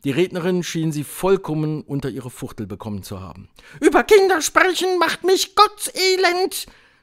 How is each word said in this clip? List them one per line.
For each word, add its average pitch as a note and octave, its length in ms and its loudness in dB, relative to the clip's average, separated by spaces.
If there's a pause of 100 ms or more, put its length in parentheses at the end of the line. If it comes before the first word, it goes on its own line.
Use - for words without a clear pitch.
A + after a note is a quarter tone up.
Die C#3 80 -2
Rednerin F3+ 500 0
schien D#3+ 300 -4
sie D3 120 -4
vollkommen D#3 760 -2
unter C#3+ 260 -6
ihre B2+ 220 -10
Fuchtel - 360 -10
bekommen G2 360 -10
zu F#2+ 180 -12
haben. F#2+ 300 -16 (300)
Über D#4+ 220 4
Kinder F#4+ 380 6
sprechen F4 580 0
macht E4 260 -2
mich F4+ 300 2
gottelend F#4 1120 0 (360)